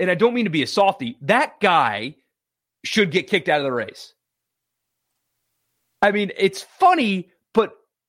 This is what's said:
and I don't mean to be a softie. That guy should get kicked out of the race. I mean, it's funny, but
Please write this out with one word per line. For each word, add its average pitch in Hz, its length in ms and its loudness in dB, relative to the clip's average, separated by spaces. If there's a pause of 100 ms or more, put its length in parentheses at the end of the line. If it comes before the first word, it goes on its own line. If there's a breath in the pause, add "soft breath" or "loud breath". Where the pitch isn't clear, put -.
and 185 100 0
I 180 40 2
don't 233 180 2
mean 240 140 -2
to 185 40 -4
be 147 120 -2
a 120 40 -2
softie. 190 540 -2
That 214 400 -2
guy 135 560 0 (680)
should 202 240 0
get 170 180 -2
kicked 180 220 -2
out 151 100 2
of 139 40 -4
the 131 80 -2
race. - 420 -8 (1900)
I 202 100 4
mean, 208 280 -2
it's 196 240 0
funny, 254 680 0 (240)
but 214 240 0 (320)